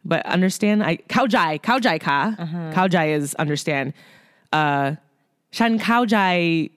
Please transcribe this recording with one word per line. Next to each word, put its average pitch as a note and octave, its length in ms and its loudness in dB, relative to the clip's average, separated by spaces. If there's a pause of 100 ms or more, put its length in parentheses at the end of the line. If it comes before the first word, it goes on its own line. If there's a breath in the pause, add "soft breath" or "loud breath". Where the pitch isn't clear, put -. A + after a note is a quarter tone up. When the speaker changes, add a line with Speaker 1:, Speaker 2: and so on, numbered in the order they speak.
Speaker 1:
but E3 220 -2
understand, G#3 580 0
I, E3 140 0 (120)
khao C4 180 0
jai, E3 320 2
khao B3+ 200 0
jai F#3 200 0
ka. D3+ 400 0
Speaker 2:
Uh-huh. E3 340 -8
Speaker 1:
Khao F#3 160 2
jai E3 220 2
is D3 240 -2
understand. D3 580 -4 (580 soft breath)
Uh, C#3+ 440 0 (560)
shan A3+ 260 0
khao A#3 300 2
jai. F3+ 680 2